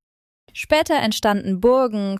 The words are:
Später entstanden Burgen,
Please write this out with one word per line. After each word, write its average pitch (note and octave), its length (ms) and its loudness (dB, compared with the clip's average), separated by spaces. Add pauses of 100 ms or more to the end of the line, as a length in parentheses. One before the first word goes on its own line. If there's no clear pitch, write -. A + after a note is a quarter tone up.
(520)
Später D#4 440 0
entstanden G3+ 680 -2
Burgen, G#3+ 580 0